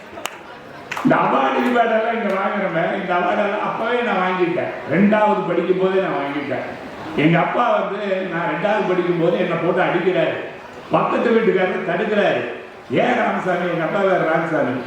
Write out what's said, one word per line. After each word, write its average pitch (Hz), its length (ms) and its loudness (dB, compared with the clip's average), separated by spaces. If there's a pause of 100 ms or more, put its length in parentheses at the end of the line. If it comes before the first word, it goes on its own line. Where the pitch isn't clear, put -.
(1040)
இந்த - 120 4
அவார்டு, - 420 2
ரிவார்டெல்லாம் 233 600 2
இங்க 202 160 0
வாங்குறமே, 190 500 -2 (120)
இந்த 180 180 -4
அவார்டெல்லாம் 202 520 0
அப்பவே 233 360 -2
நான் 196 220 0
வாங்கிட்டேன். 180 480 0 (200)
ரெண்டாவது 202 560 4
படிக்கும் 170 320 0
போதே 190 220 2
நான் 151 180 -2
வாங்கிட்டேன். 139 460 -4 (500)
எங்க 165 240 4
அப்பா 170 320 0
வந்து 196 300 -2 (240)
நான் 170 240 -4
ரெண்டாவது 180 380 0
படிக்கும் 175 340 0
போது 180 160 4
என்னை 170 200 0
போட்டு 165 240 0
அடிக்கிறாரு, 170 540 2 (560)
பக்கத்து - 380 2
வீட்டுக்காரர் 196 600 2
தடுக்கிறாரு. 185 520 2 (520)
"ஏ 170 100 4 (120)
ராமசாமி," 180 560 0
எங்க 165 120 -2
அப்பா 202 160 0
பேர் 175 320 2
ராமசாமி, 160 420 0 (140)